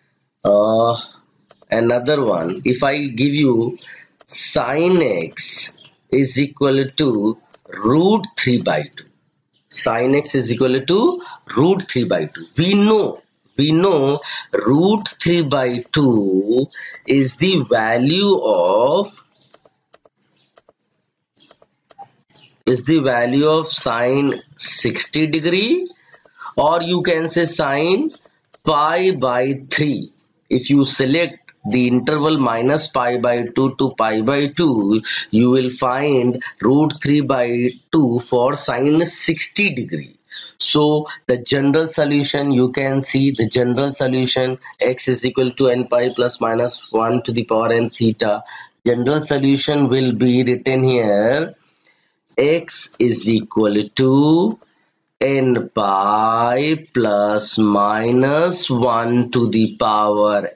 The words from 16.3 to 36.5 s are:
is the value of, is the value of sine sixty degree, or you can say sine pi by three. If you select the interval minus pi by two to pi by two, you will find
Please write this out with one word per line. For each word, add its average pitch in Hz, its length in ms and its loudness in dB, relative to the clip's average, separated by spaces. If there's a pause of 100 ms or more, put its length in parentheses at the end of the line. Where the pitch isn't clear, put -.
is 131 340 0
the 175 300 0
value 127 720 2
of, 110 840 0 (3500)
is 123 200 0
the 156 160 2
value 131 480 0
of 156 240 0
sine 131 680 0 (160)
sixty - 720 -2
degree, 185 640 -2 (640)
or 165 260 2
you 175 200 -2
can 165 260 0
say 170 160 0
sine 165 640 -2 (540)
pi 160 480 2
by 131 580 -2
three. 143 420 -4 (380)
If 127 200 -2
you 139 140 4
select 143 680 -2 (120)
the 123 240 0
interval 151 500 0
minus 127 500 0
pi 123 300 -2
by 120 240 0
two 131 340 -2
to 135 200 -2
pi 110 260 0
by 143 260 0
two, 113 540 0 (280)
you 120 200 4
will 127 200 2
find 127 720 0 (180)